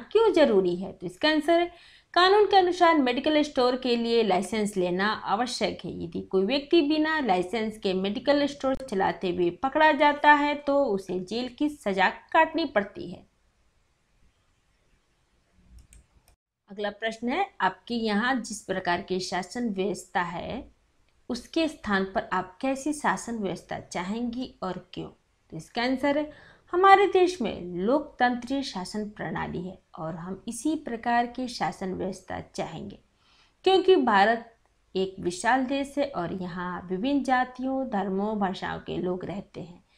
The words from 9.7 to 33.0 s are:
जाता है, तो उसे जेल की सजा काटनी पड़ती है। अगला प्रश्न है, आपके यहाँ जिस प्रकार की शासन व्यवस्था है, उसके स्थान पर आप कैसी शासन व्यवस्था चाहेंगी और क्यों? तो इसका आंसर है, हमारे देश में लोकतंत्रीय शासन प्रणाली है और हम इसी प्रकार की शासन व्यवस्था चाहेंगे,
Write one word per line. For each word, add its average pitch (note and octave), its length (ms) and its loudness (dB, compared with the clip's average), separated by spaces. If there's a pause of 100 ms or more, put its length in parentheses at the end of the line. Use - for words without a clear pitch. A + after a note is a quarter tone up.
जाता D4 380 6
है, D4 240 4
तो C#4 280 2
उसे G3 360 -2
जेल A3+ 300 -6
की D4 180 -2
सजा G3 400 0 (240)
काटनी D#4+ 340 4
पड़ती G3 440 -4
है। - 140 -16 (3500)
अगला G3+ 200 -6
प्रश्न A3+ 380 -6
है, E4+ 180 0 (140)
आपके F#3+ 360 -2
यहाँ A3+ 400 0
जिस G#3+ 260 -8
प्रकार F3+ 400 -2
की F#3 180 -4
शासन F#3 500 -4
व्यवस्था F#3+ 520 -4
है, F3 420 -8 (680)
उसके D#4 380 -2
स्थान G3+ 380 -2
पर G3+ 260 -6
आप F3+ 280 -4
कैसी C4+ 340 -2
शासन A#3 440 -4
व्यवस्था - 440 -6
चाहेंगी A3+ 800 -6
और F3+ 300 -8
क्यों? D#3+ 160 -10 (440)
तो - 40 -10
इसका G3 260 -8
आंसर C4+ 360 0
है, D4+ 120 -4 (420)
हमारे G4 360 8
देश F#4 340 2
में F3+ 340 -6
लोकतंत्रीय B3 880 -2
शासन G#3+ 440 -8
प्रणाली D#3+ 520 -8
है F#3 160 -10 (200)
और D#3+ 180 -8
हम F3+ 340 -12
इसी D4+ 280 -4
प्रकार A#3+ 500 -2
की B3 220 -8
शासन F#3 460 -6
व्यवस्था F3+ 520 -8
चाहेंगे, D#3+ 520 -10 (640)